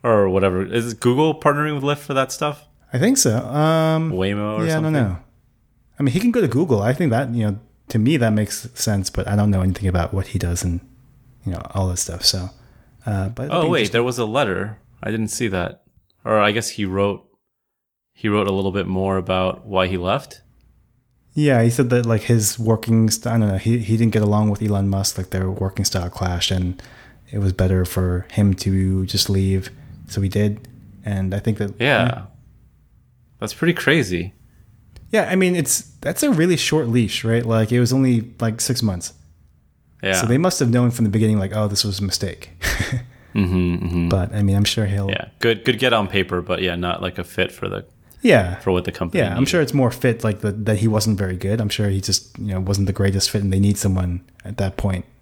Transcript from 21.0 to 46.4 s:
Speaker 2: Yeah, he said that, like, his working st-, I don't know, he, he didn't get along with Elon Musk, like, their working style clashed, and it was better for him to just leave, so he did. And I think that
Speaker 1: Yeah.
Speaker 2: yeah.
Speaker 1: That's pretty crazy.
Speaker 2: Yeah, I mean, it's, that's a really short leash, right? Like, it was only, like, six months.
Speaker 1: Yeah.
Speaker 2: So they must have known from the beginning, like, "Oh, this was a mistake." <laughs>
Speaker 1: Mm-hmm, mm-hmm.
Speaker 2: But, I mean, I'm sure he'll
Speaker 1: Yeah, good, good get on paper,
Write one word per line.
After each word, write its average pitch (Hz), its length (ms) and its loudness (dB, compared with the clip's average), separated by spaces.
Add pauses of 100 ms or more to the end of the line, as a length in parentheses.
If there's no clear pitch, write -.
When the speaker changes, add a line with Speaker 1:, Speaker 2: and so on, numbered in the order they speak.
Speaker 2:
Yeah, 143 280 4
he 117 60 6
said 120 200 2
that, 123 160 2
like, 113 160 2
his 113 360 0
working 113 520 2
st-, - 160 -6
I 120 120 0
don't 107 100 2
know, 95 100 0
he, 117 200 0
he 110 180 0
didn't 113 160 4
get 107 100 2
along 104 280 2
with 101 120 -2
Elon 101 260 0
Musk, 98 300 -2
like, 92 120 -6
their 95 200 -2
working 95 340 -4
style 90 240 -2
clashed, 87 440 -2
and 90 280 -2 (520)
it 107 60 -4
was 95 140 2
better 92 320 2
for 90 460 -2
him 101 240 4
to 95 520 0
just - 220 -2
leave, 95 420 0 (360)
so - 140 -6
he 98 80 0
did. 104 400 -2 (360)
And 95 300 -2
I 104 60 -2
think 107 180 -2
that 101 220 -4
Speaker 1:
Yeah. 120 260 4
Speaker 2:
yeah. - 160 -4 (1160)
Speaker 1:
That's 110 120 -6
pretty 170 220 0
crazy. 98 580 0 (760)
Speaker 2:
Yeah, 214 180 2
I 185 60 0
mean, 185 220 2
it's, - 240 -2 (200)
that's - 220 -4
a 294 80 2
really 175 260 4
short 151 300 0
leash, 113 380 0
right? 117 200 2
Like, 113 280 2
it 123 80 4
was 120 120 2
only, 127 460 2
like, 113 220 -2
six 123 200 -2
months. 95 320 -4 (920)
Speaker 1:
Yeah. 95 80 0
Speaker 2:
So 95 140 2
they 120 120 4
must 180 220 0
have 123 100 2
known 123 220 4
from 117 120 0
the 104 60 2
beginning, 107 300 2
like, 95 120 -4
"Oh, 107 140 -2
this 98 180 -2
was 98 140 -4
a 101 60 -2
mistake." - 520 -6
<laughs> - 40 -18 (760)
Speaker 1:
Mm-hmm, 90 500 0
mm-hmm. 85 260 0
Speaker 2:
But, 95 220 0
I 104 120 0
mean, 98 100 4
I'm 101 80 4
sure 104 240 0
he'll 98 240 0
Speaker 1:
Yeah, - 160 -4 (140)
good, 117 240 2
good 117 160 2
get 127 120 4
on 107 140 2
paper, 90 340 0